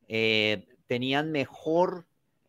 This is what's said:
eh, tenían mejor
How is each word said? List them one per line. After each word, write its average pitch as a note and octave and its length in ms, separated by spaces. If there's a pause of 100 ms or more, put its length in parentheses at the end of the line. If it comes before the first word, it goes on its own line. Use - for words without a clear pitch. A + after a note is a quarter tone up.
eh, A2 580 (200)
tenían C3+ 460
mejor E3 760 (420)